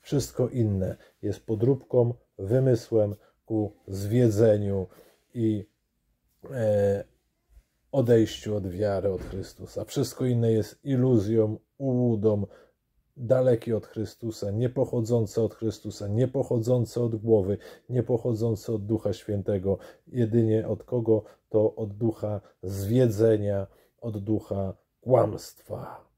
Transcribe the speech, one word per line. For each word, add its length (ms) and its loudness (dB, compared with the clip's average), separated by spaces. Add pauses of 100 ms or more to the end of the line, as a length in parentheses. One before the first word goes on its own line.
Wszystko 480 -2
inne 480 -2 (260)
jest 240 -6
podróbką, 680 0 (240)
wymysłem 760 2 (300)
ku 280 -2 (160)
zwiedzeniu 960 2 (480)
i, 340 -2 (840)
e, 540 0 (880)
odejściu 640 2
od 100 -6
wiary, 460 -2
od 100 -6
Chrystusa. 600 -12
Wszystko 400 -4
inne 280 2
jest 320 -2
iluzją, 760 2 (200)
ułudą, 680 0 (720)
dalekie 600 2
od 100 -6
Chrystusa, 640 -8
niepochodzące 920 -2
od 120 -2
Chrystusa, 540 -8
niepochodzące 960 0
od 140 -2
głowy, 420 2 (300)
niepochodzące 840 -2
od 140 -6
Ducha 260 -2
Świętego. 680 -2 (280)
Jedynie 640 2
od 160 -6
kogo? 400 0 (240)
To 260 2
od 220 -8
ducha 440 -2 (220)
zwiedzenia, 1040 2 (340)
od 180 -8
ducha 560 -4 (260)
kłamstwa. 1040 -2 (140)